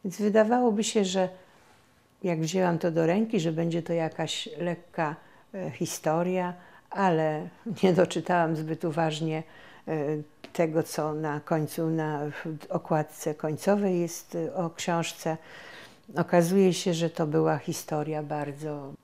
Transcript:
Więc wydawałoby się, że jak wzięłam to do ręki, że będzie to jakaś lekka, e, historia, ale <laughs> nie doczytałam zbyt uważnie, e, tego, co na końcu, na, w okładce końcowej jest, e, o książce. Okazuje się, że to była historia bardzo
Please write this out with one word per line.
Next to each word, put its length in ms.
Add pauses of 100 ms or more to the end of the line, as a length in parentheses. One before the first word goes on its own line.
Więc 180
wydawałoby 600
się, 220
że 240 (920)
jak 160
wzięłam 400
to 120
do 140
ręki, 340
że 120
będzie 320
to 100
jakaś 640
lekka, 580 (380)
e, 180
historia, 800 (360)
ale 680
<laughs> 280
nie 100
doczytałam 640
zbyt 300
uważnie, 580 (440)
e, 60 (600)
tego, 300
co 300
na 260
końcu, 500
na, 300 (260)
w 260
okładce 640
końcowej 640
jest, 360
e, 200
o 140
książce. 680 (760)
Okazuje 580
się, 200
że 160
to 180
była 300
historia 680
bardzo 680 (100)